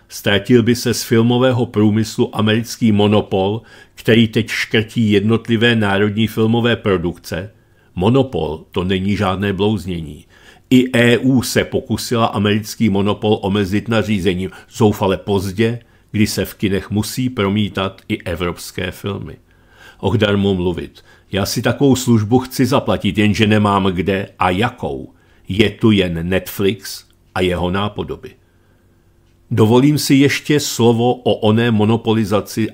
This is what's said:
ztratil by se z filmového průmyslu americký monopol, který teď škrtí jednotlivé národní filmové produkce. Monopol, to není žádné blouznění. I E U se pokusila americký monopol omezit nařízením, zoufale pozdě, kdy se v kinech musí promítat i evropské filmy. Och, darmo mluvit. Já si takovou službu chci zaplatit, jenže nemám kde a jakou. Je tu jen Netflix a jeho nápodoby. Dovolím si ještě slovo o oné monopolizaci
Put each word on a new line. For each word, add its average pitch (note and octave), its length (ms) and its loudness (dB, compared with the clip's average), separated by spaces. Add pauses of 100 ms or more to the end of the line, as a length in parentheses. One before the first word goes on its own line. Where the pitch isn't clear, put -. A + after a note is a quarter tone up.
ztratil A2 540 2
by A#2 120 2
se A#2+ 180 -2
z - 100 -6
filmového A#2+ 640 2
průmyslu G#2+ 720 0
americký A2 540 0
monopol, G#2 680 0 (340)
který A2+ 320 4
teď A2 220 -4
škrtí A2 600 -2
jednotlivé A2+ 640 2
národní G#2 520 0
filmové A2+ 480 0
produkce. F2+ 760 -4 (440)
Monopol, F2 760 0
to F2+ 120 -4
není F#2+ 320 -2
žádné G2 380 -2
blouznění. F2 720 -6 (440)
I B2+ 280 4
E A#2+ 200 4
U C3 240 2
se - 220 0
pokusila A2+ 640 -2
americký G#2+ 640 0
monopol G#2 520 0
omezit G2+ 460 -2
nařízením, G2 640 -2 (200)
zoufale G2+ 460 2
pozdě, G2+ 600 -2 (320)
kdy G#2 160 2
se G2 180 -4
v - 100 -10
kinech F#2+ 360 -4
musí G#2+ 380 -4
promítat G2 800 -2
i G#2+ 140 -6
evropské F2 680 -6
filmy. G2+ 440 -10 (640)
Och, G#2 180 -2
darmo G2+ 360 2
mluvit. F2 500 -4 (280)
Já F#2+ 140 -2
si - 160 -4
takovou B2+ 340 2
službu A#2 440 2
chci B2+ 260 -2
zaplatit, G#2+ 520 -2
jenže G#2 300 2
nemám G#2 380 2
kde F#2+ 440 -2 (100)
a F#2 100 2
jakou. F#2 640 -4 (340)
Je G2 220 2
tu A2 220 2
jen E2+ 380 0
Netflix - 760 -4 (300)
a F#2 60 -4
jeho F2+ 300 0
nápodoby. G2 600 -6 (1200)
Dovolím B2 460 4
si C#3 180 2
ještě C#3+ 440 2
slovo A#2+ 540 2
o A#2 200 -2
oné A2 380 2
monopolizaci A2 1040 0